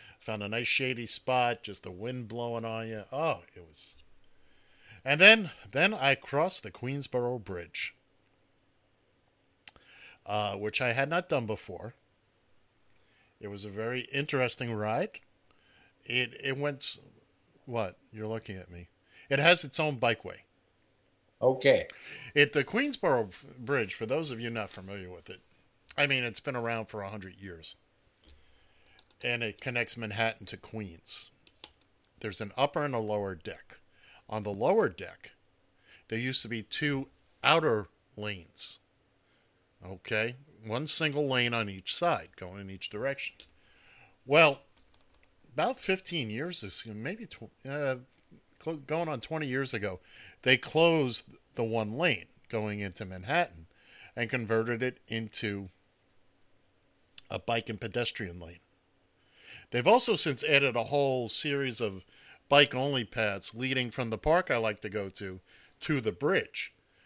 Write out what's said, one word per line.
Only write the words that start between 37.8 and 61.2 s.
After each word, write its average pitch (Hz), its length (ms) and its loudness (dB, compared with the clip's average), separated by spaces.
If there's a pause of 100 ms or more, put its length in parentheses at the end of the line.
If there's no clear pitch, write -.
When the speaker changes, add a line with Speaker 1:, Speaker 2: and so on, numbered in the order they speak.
Speaker 1:
lanes. - 640 -8 (1080)
Okay? 110 520 -4 (280)
One 120 220 -2
single 147 420 2
lane 123 240 2
on 113 160 0
each 95 260 -4
side, 170 420 0
going 95 240 -12
in 95 100 -12
each 95 180 -10
direction. 135 460 -6 (880)
Well, 147 360 6 (920)
about 180 280 0
fifteen 175 500 -4
years 147 320 -6
ago, 101 320 -10
maybe 175 320 -10
tw-, - 240 -16 (180)
uh, 139 280 -2 (640)
cl-, 170 140 -4
going 151 320 -2
on 135 120 -2
twenty 156 280 -4
years 131 260 0
ago, 98 240 -2 (440)
they 127 140 8
closed 156 680 4 (320)
the 120 80 2
one 113 340 0
lane 143 280 2 (220)
going 104 320 -2
into 101 240 -6
Manhattan 92 640 -2 (500)
and 117 140 -2
converted 113 520 2
it 127 160 -2 (100)
into 104 600 -4 (1600)
a - 100 -4
bike 117 300 -2
and 113 120 -8
pedestrian 101 600 -4
lane. 85 200 -16 (1120)
They've 123 140 2
also 226 280 6
since 143 300 4
added 139 320 4
a 113 80 2
whole 131 440 2